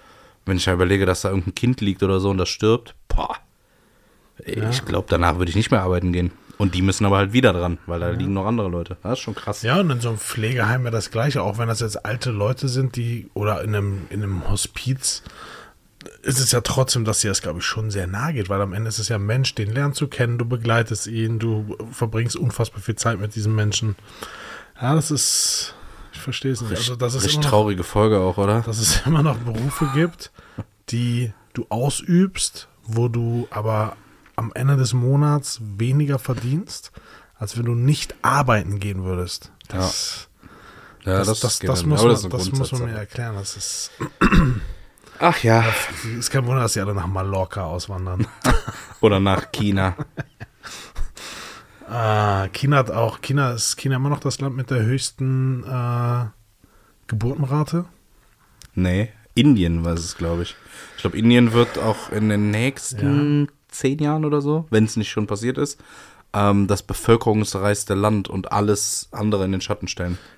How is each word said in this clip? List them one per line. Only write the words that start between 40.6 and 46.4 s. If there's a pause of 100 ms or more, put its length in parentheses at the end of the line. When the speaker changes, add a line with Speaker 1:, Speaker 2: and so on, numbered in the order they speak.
Speaker 1:
Ja.
Ja,
Speaker 2:
das,
Speaker 1:
das
Speaker 2:
das,
Speaker 1:
geht
Speaker 2:
das
Speaker 1:
dann.
Speaker 2:
muss
Speaker 1:
Aber
Speaker 2:
man,
Speaker 1:
das
ist
eine
Speaker 2:
das
muss
man
Speaker 1:
Grundsatzsache.
Speaker 2:
mir
erklären.
Das
ist (1300)
Speaker 1:
Ach
ja. (520)
Speaker 2:
ist
kein